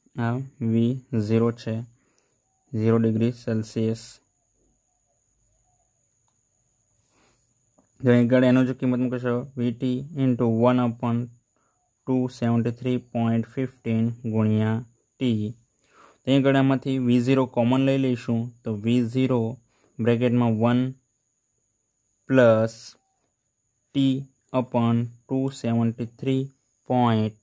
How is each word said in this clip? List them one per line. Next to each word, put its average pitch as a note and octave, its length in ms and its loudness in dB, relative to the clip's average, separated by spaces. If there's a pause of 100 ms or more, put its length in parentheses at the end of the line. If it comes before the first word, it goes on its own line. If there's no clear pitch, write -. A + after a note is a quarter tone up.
(160)
આ A#2+ 240 -4 (220)
વી A#2 400 0 (260)
ઝીરો A2+ 240 2
છે, A2+ 320 -8 (880)
ઝીરો A2+ 260 2
ડિગ્રી A2+ 340 2
સેલ્સિયસ. A2 920 -6 (3750)
તો B2 80 4
અહીં A#2+ 140 4
આગળ B2+ 180 2
એનો B2+ 220 4
જો C3 80 -4
કિંમત B2+ 260 -4
મૂકીશું, B2+ 580 -4
વી A#2+ 140 -4
ટી B2+ 340 -6 (120)
into A#2+ 440 0
one B2 180 4
upon A#2+ 500 -4 (800)
two B2+ 220 0
seventy A#2 420 0
three B2+ 260 -4
point A#2 480 -2 (100)
fifteen A#2 760 -4
ગુણ્યા A2 540 0 (340)
ટી. A2 360 -2 (580)
તો - 180 -4
અહીં C#3 80 4
આગળ C3+ 180 4
આમાંથી C3+ 420 0
વી B2 220 2
ઝીરો C3 240 2
કોમન B2 400 0
લઈ C3+ 120 2
લઈશું A#2+ 540 -2 (120)
તો A2 120 -6
વી A#2 300 0
ઝીરો B2 520 -2 (420)
બ્રેકેટમાં A#2+ 600 2
વન B2 340 0 (1400)
પ્લસ A2+ 640 4 (1000)
ટી C3+ 300 0 (340)
upon A#2 460 0
ટુ C3+ 440 -6
સેવન્ટી A#2 560 -2
થ્રી C3 460 -4 (360)
પોઇન્ટ A2+ 560 0